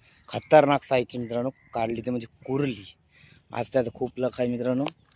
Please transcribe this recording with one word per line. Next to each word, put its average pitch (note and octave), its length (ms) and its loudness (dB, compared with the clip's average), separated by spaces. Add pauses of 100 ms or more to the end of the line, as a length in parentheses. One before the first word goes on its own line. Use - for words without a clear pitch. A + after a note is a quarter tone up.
(280)
खतरनाक C#3+ 560 4
साईजची B2+ 340 0
मित्रांनो A#2+ 320 -2 (240)
काढली, A#2 260 -2
ते A#2 100 -6
म्हणजे A#2 160 -4 (200)
कुर्ली. C3 380 -2 (680)
आज A#2 200 -6
त्याचं A#2+ 220 0
खूप B2 240 -6
लक B2+ 220 -2
आहे B2 100 0
मित्रांनो, B2 340 0 (320)